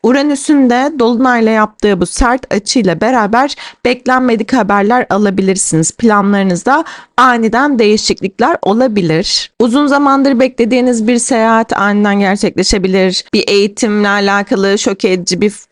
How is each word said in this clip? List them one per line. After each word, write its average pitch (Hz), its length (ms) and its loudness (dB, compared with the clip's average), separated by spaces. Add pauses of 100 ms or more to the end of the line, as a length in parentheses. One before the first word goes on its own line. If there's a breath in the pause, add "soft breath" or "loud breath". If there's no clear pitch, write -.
Uranüs'ün 277 680 0
de 262 280 0
dolunayla 233 540 2
yaptığı 214 480 0
bu 175 60 0
sert 254 480 -2
açıyla 196 460 -2
beraber 240 540 0 (300 loud breath)
beklenmedik 247 680 0
haberler 202 580 0
alabilirsiniz. 190 840 0
Planlarınızda 202 920 0 (320 loud breath)
aniden 247 640 2
değişiklikler 214 840 0
olabilir. 196 960 -2
Uzun 254 280 2
zamandır 277 540 2
beklediğiniz 247 680 0
bir 240 120 2
seyahat 226 580 0
aniden 202 440 0
gerçekleşebilir. 190 1040 0 (100)
Bir 202 140 0
eğitimle 208 600 0
alakalı 196 720 0
şok 202 260 -4
edici 185 360 -2
bir 208 120 0 (200)